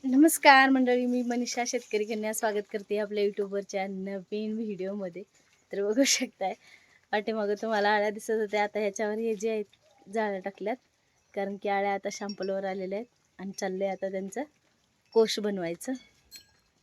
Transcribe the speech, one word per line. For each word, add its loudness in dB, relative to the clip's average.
नमस्कार 8
मंडळी, 4
मी 0
मनीषा -2
शेतकरी -2
कन्या -4
स्वागत -2
करते -4
आपल्या -2
YouTube-वरच्या -2
नवीन -6
व्हिडिओमध्ये. -6
तर -4
बघू 2
शकताय -2
पाठीमागं -2
तुम्हाला 2
आळ्या 2
दिसत -6
होत्या, 0
आता -2
ह्याच्यावर -2
हे -2
जे -4
आहेत -8
जाळ्या -2
टाकल्यात, -6
कारण -6
की -4
आळ्या 0
आता -4
शॅम्पलवर -6
आलेल्या -6
आहेत -16
आणि -10
चाललंय -4
आता -6
त्यांचं -8
कोश 4
बनवायचं. -4